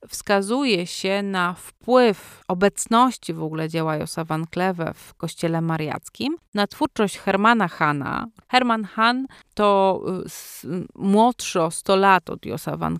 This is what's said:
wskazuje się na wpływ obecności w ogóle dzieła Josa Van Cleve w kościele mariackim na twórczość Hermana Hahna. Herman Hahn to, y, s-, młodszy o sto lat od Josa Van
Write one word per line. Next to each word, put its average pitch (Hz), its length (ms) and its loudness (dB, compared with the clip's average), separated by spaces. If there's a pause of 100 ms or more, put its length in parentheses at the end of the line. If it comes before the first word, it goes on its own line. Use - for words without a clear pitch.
wskazuje 202 800 0
się 196 360 -2
na 185 320 -2
wpływ - 920 0
obecności 202 840 2
w 160 80 -8
ogóle 156 260 -4
dzieła 160 280 -2
Josa 160 280 -6
Van 160 220 -4
Cleve 175 480 -2
w - 200 -20
kościele 165 460 -2
mariackim 165 760 -4 (180)
na 202 120 0
twórczość - 520 -2
Hermana 202 500 2
Hahna. 147 580 -2 (220)
Herman 240 360 2
Hahn 240 420 0 (280)
to, 196 460 4 (220)
y, - 20 -10
s-, - 420 -16 (280)
młodszy 202 680 2
o 165 80 0
sto - 260 0
lat 190 340 4
od - 160 -10
Josa - 300 -6
Van 165 240 -4